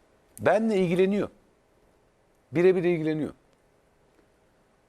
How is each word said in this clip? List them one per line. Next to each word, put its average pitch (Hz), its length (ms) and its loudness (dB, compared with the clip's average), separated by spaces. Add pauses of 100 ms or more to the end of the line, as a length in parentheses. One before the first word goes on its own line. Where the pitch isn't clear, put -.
(400)
Benle 202 360 0
ilgileniyor. 185 520 0 (1200)
Birebir 175 320 2
ilgileniyor. 156 480 -4 (1600)